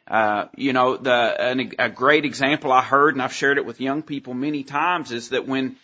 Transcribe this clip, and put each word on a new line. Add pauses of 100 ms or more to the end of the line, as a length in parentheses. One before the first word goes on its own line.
Uh, (100)
you
know,
the,
an,
a
great
example
I
heard,
and
I've
shared
it
with
young
people
many
times,
is
that
when,